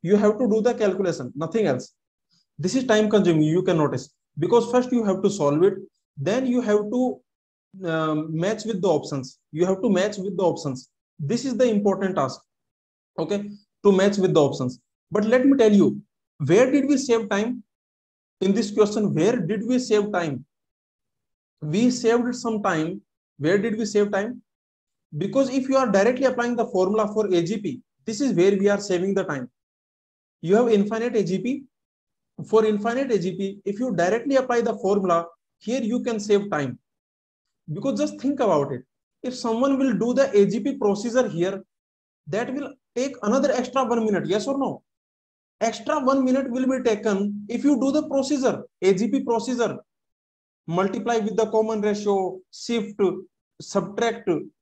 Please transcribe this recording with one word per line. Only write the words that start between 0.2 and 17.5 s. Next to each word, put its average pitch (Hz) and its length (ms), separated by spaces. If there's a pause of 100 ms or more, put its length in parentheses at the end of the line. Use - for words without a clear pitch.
to 247 100
do 214 120
the 233 140
calculation, 190 640
nothing 165 300
else. 151 260 (640)
This 185 160
is 262 100
time 214 240
consuming, 175 360
you 165 180
can 180 160
notice, 131 360 (240)
because 208 320
first 247 220
you 240 120
have 196 180
to 196 80
solve 147 340
it, 202 100 (420)
then 208 300
you 247 140
have 208 180 (140)
to, 247 280 (640)
um, 160 520
match 214 280
with 214 160
the 190 80
options. 143 520 (100)
You 170 160
have 190 160
to 240 80
match 196 280
with 190 180
the 190 80
options. 143 460 (280)
This 214 260
is 254 120
the 247 120
important 202 460
task, 135 260 (760)
okay, 202 320 (340)
to 202 60
match 196 280
with 185 160
the 156 60
options. 127 400 (300)
But 208 140
let 254 200
me 277 120
tell 220 160
you, - 280 (460)
where 220 240
did 277 160
we 285 100
save 220 320
time 220 360 (760)